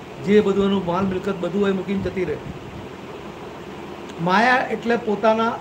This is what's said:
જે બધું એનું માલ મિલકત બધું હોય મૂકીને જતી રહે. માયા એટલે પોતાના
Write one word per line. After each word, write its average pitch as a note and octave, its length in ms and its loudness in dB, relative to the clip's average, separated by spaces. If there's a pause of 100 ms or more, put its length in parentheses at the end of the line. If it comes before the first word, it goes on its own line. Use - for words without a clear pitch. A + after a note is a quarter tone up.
(260)
જે G#3 160 8
બધું G3 240 2
એનું G3 200 2
માલ F3 200 2
મિલકત F#3 340 -2
બધું F3 220 0
હોય G3 100 4
મૂકીને F#3+ 300 -2
જતી F#3 240 -2
રહે. D3 120 -2 (1800)
માયા A3+ 500 4
એટલે A3+ 260 0
પોતાના A3 520 2 (120)